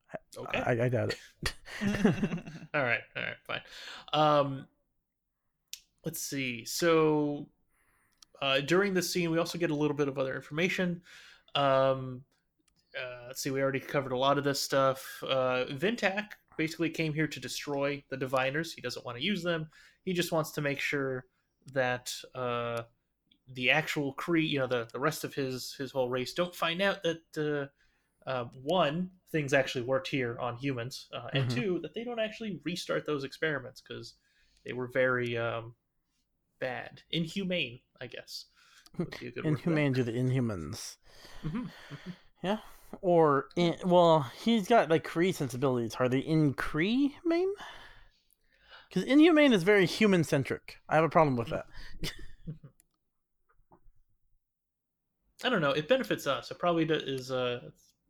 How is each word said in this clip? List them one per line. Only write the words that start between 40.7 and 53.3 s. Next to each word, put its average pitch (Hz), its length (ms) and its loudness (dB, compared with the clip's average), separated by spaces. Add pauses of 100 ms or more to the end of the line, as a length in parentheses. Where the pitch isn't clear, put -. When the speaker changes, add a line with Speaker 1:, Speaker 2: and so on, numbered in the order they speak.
Speaker 1:
Mm-hmm, 170 220 -6
mm-hmm. - 460 -16 (320)
Speaker 2:
Yeah. 208 160 -2 (420)
Or, 160 560 6
in, 170 280 2
well, 170 460 6 (120)
he's 226 240 2
got, 208 240 6
like, 160 160 4
Kree 180 280 2
sensibilities. 123 600 0
Are 127 120 2
they 127 120 2
in 151 340 4
Kree 233 580 2 (120)
mane? 349 280 2 (1400)
'Cause 185 140 0
Inhumane 302 480 8
is 185 100 6
very 196 240 6
human-centric. 165 920 2 (100)
I 139 80 2
have 160 80 6
a 156 60 2
problem 151 260 6
with 117 120 -2
that. - 180 -6 (360)
Speaker 1:
<laughs> - 100 -4 (3250)